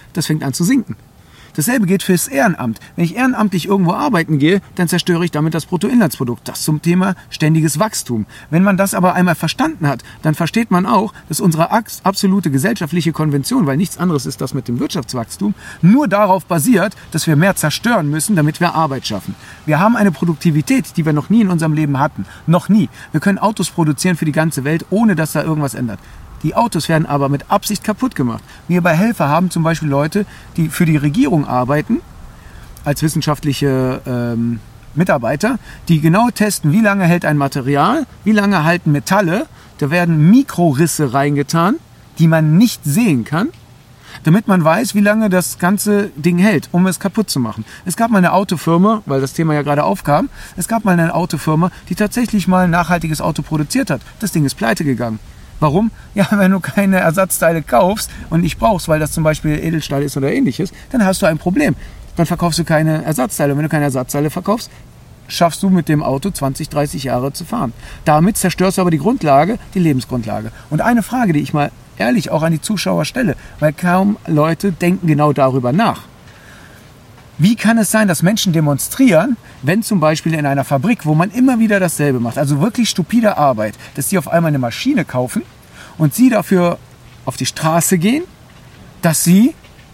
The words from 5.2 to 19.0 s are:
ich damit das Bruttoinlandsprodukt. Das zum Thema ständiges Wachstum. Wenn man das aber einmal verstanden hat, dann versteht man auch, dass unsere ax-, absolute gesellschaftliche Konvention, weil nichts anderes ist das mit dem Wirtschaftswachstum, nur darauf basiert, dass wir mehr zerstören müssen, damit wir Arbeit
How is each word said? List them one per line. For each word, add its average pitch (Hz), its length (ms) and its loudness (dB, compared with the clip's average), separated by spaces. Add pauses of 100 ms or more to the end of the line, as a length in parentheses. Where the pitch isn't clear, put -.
ich 170 60 -2
damit 156 240 -2
das 160 120 -4
Bruttoinlandsprodukt. 170 840 -2
Das - 140 -10
zum 156 200 -2
Thema 180 320 0 (160)
ständiges 156 480 0
Wachstum. 127 480 -4 (240)
Wenn 170 140 2
man 196 120 4
das 196 160 0
aber 185 220 2
einmal 180 220 2
verstanden 262 500 -2
hat, 135 160 -2 (200)
dann 156 120 0
versteht 220 380 -2
man 180 120 2
auch, 208 300 0 (140)
dass 151 100 -4
unsere 165 320 0
ax-, - 320 -4
absolute 190 480 0
gesellschaftliche 165 640 -2
Konvention, 156 540 0
weil 135 100 0
nichts 180 220 -2
anderes 156 280 -2
ist - 140 -8
das 135 120 -6
mit 135 140 -6
dem 120 140 -4
Wirtschaftswachstum, 190 720 -6 (260)
nur 233 280 4
darauf 190 360 2
basiert, 180 520 2 (160)
dass 160 160 -4
wir 151 80 4
mehr 180 180 4
zerstören 160 560 -2
müssen, 156 240 -2
damit 151 240 2
wir 175 160 0
Arbeit 143 320 -2